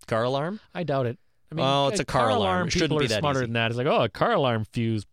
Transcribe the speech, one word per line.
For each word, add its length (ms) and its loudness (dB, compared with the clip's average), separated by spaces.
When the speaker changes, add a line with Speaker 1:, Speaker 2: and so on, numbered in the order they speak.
Speaker 1:
car 180 0
alarm. 360 -4
Speaker 2:
I 100 -6
doubt 220 0
it. 120 -6
I 20 -10
mean, 100 -2
Speaker 1:
Well, 240 2
it's 120 -2
a 60 -2
car 160 0
Speaker 2:
car 80 2
Speaker 1:
alarm. 120 2
Speaker 2:
alarm 260 0
Speaker 1:
It 40 -4
shouldn't 180 2
Speaker 2:
people 100 0
Speaker 1:
be 40 2
Speaker 2:
are 40 0
Speaker 1:
that 120 0
Speaker 2:
smarter 200 0
Speaker 1:
easy. 60 -2
Speaker 2:
than 80 -4
that. 160 0
It's 80 -6
like, 80 0
"Oh, 160 2
a 60 2
car 240 0
alarm 320 2
fuse." 480 -2